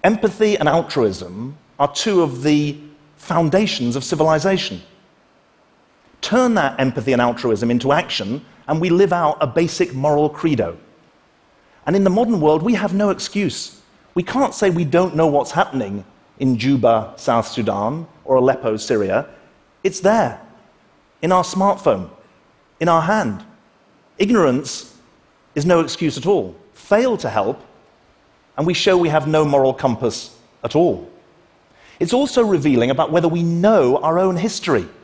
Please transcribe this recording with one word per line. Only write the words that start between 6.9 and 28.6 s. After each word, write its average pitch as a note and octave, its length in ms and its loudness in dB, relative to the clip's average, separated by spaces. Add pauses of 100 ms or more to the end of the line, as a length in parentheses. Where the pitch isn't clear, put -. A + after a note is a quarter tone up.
and A#2+ 100 2
altruism A#2 480 0
into B2 220 2
action, C3+ 520 -2 (240)
and D#3 120 -2
we F3+ 100 0
live F3+ 220 4
out E3 280 0
a D3+ 60 0
basic E3 480 -2
moral D3 340 0
credo. A#2 480 -2 (1080)
And D#3 80 0
in G3 100 2
the F#3+ 60 4
modern A3 300 0
world, D3+ 220 4
we A#3 120 2
have F#3+ 200 -2
no G3+ 160 0
excuse. - 680 -6 (340)
We F3 80 0
can't B3 320 -2
say G3+ 160 2
we E3+ 140 0
don't E3+ 300 0
know D#3+ 120 4
what's C#3+ 260 0
happening G2+ 520 -4 (340)
in C3 200 0
Juba, A#2 580 2
South A#2 320 0
Sudan, A2 580 -4 (180)
or C3 120 2
Aleppo, B2+ 400 2
Syria. G#2+ 500 -2 (580)
It's G3 160 -4
there, F#3+ 400 0 (840)
in E3 100 0
our F#3 120 2
smartphone, E3+ 640 0 (720)
in D#3+ 80 0
our E3 140 4
hand. D#3+ 420 -2 (720)
Ignorance F3 800 0 (580)
is D3 100 -2
no E3+ 160 4
excuse D#3 360 -4
at C3+ 100 -8
all. B2+ 300 0 (160)
Fail A3+ 460 0
to A#2+ 120 -6
help, G#2+ 320 -4 (920)
and D3+ 100 -2